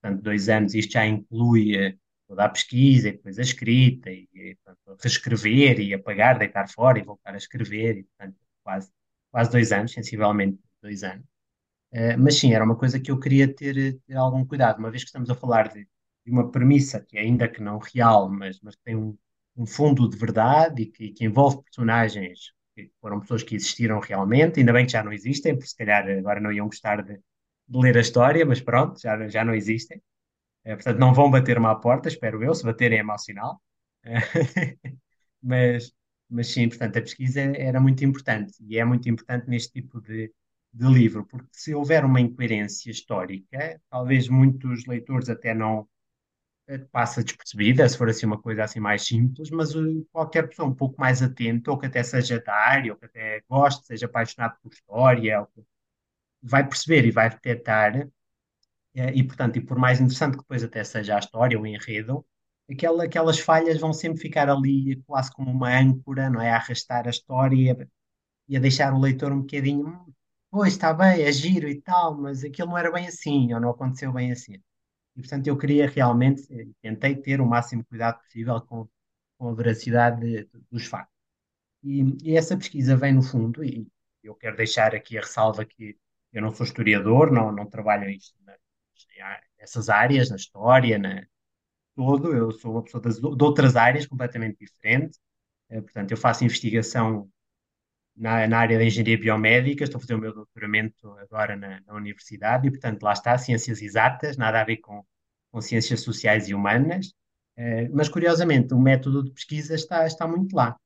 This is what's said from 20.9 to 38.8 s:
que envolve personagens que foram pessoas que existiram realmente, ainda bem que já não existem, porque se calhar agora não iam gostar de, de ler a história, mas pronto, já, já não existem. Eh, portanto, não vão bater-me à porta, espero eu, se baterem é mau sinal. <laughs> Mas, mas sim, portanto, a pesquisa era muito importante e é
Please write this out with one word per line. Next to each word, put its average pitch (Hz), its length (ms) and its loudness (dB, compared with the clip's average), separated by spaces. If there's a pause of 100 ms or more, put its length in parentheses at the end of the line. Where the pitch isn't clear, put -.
que - 140 -8
envolve 135 380 2
personagens 107 920 -2 (240)
que 98 140 -20 (100)
foram 104 180 -8
pessoas 110 240 -6
que - 120 -10
existiram 107 440 -2
realmente, 117 600 2
ainda 123 140 6
bem 123 120 6
que 123 60 -6
já 110 120 -2
não 104 80 -8
existem, 131 440 -4
porque 131 140 -10
se - 60 -18
calhar 104 320 0
agora 98 320 -2
não 104 120 -4
iam 104 160 -4
gostar 104 360 -6
de, 101 120 -14
de - 640 -10
ler 123 180 6
a 117 40 8
história, 143 440 4
mas 127 160 0
pronto, 127 400 0
já, 110 260 -4
já 110 160 -2
não 113 120 0
existem. 110 460 -4 (640)
Eh, 110 100 -10
portanto, 110 240 -2
não 127 140 8
vão 143 180 6
bater-me 123 360 4
à 110 80 4
porta, 123 340 0
espero 110 340 -8
eu, 151 120 0
se - 80 -10
baterem 113 360 0
é 104 40 -4
mau 107 160 -6
sinal. 113 420 -12 (420)
<laughs> 131 960 -4 (420)
Mas, 123 500 0 (360)
mas 117 180 -4
sim, 117 200 0
portanto, 113 300 -4
a 110 40 0
pesquisa 131 400 -4
era 139 380 -2
muito 135 240 4
importante 123 520 -2 (120)
e 110 120 -4
é 117 40 2